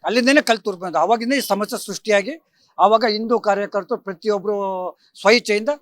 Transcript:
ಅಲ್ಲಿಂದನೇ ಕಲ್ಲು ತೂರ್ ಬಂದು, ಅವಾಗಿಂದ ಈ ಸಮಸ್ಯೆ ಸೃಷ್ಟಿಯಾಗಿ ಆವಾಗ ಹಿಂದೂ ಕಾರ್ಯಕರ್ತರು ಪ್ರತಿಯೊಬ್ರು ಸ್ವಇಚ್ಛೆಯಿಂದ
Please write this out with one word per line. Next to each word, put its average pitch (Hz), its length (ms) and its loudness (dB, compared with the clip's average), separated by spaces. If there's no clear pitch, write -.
ಅಲ್ಲಿಂದನೇ 254 360 2
ಕಲ್ಲು 226 200 0
ತೂರ್ 190 160 -6
ಬಂದು, 170 200 -6
ಅವಾಗಿಂದ 233 360 0
ಈ 277 60 0
ಸಮಸ್ಯೆ 208 460 -4
ಸೃಷ್ಟಿಯಾಗಿ 208 560 -2
ಆವಾಗ 220 260 4
ಹಿಂದೂ 220 340 0
ಕಾರ್ಯಕರ್ತರು 202 580 -2
ಪ್ರತಿಯೊಬ್ರು 196 1000 -4
ಸ್ವಇಚ್ಛೆಯಿಂದ 220 480 2